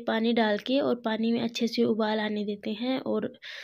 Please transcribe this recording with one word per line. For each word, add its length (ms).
पानी 260
डाल 280
के 200
और 160
पानी 360
में 80
अच्छे 260
से 180
उबाल 360
आने 240
देते 280
हैं, 280
और 320